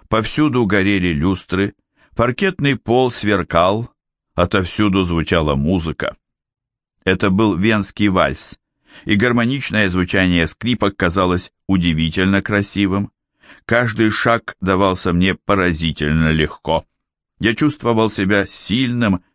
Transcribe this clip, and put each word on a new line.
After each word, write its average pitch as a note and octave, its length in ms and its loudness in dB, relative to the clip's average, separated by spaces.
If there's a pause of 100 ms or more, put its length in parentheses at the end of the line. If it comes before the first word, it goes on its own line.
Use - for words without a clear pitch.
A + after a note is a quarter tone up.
повсюду B2+ 560 0
горели F#2+ 480 0
люстры, F#2 600 -2 (400)
паркетный C#3 640 0
пол B2 340 0
сверкал, G2+ 800 0 (460)
отовсюду F#2+ 720 0
звучала E2 500 0
музыка. D#2+ 640 -2 (880)
Это F#2+ 240 0
был G2+ 260 2
венский G#2 540 0
вальс, E2 500 -2 (460)
и G#2+ 100 2
гармоничное A#2 760 0
звучание F2+ 560 2
скрипок G#2 520 -2
казалось F2+ 540 0 (140)
удивительно F2+ 760 0
красивым. G2+ 720 -2 (540)
Каждый A2+ 460 0
шаг - 480 -2
давался F#2 540 0
мне F#2 220 2
поразительно D#2+ 960 0
легко. - 540 -2 (540)
Я A2+ 160 0
чувствовал A#2 540 0
себя G2+ 360 0
сильным A#2+ 800 -2 (120)